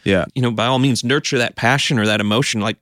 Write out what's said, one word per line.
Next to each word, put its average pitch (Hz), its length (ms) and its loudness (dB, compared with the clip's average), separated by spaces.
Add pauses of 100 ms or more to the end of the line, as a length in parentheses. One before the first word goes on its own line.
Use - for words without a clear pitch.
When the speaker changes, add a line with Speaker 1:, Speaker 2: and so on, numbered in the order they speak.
Speaker 1:
Yeah. 95 300 2
Speaker 2:
you 131 80 -2
know, 120 80 2
by 110 160 -2
all 131 120 2
means, 127 240 2
nurture 139 360 0
that 120 180 -2
passion 131 420 0
or 107 80 2
that 107 140 0
emotion, 107 400 0
like, 104 220 -2